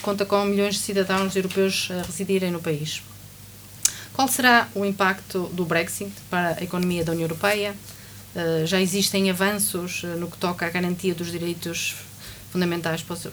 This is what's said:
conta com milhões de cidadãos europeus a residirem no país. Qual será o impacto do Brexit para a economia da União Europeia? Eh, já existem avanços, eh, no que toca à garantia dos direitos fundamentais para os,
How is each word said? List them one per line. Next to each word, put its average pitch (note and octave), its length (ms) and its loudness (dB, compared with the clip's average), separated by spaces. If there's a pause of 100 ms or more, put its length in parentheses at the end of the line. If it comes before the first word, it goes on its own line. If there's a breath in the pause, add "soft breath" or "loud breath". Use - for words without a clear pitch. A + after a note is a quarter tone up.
conta G3+ 240 0
com G3+ 180 4
milhões G3+ 300 2
de G3+ 60 0
cidadãos F#3+ 560 2
europeus F#3+ 560 2
a F3+ 100 -2
residirem F#3 480 0
no E3+ 80 0
país. D#3 440 -2 (1080 loud breath)
Qual C4 160 2
será B3 460 6
o G3+ 100 0
impacto G3 680 0
do F3+ 120 0
Brexit E3 480 0 (160)
para F3 300 0
a F3+ 40 -4
economia F3 420 0
da E3 80 0
União E3 120 0
Europeia? G3+ 500 0 (600 loud breath)
Eh, E3 320 2
já F#3+ 140 2
existem F#3+ 500 2
avanços, F#3+ 720 0
eh, F3 140 -4
no E3+ 120 -2
que - 100 -12
toca F3 280 0
à E3+ 40 0
garantia F3+ 440 0
dos E3+ 160 -4
direitos E3+ 640 -4 (580 loud breath)
fundamentais E3+ 480 0
para E3+ 140 -6
os, E3+ 60 -8 (120)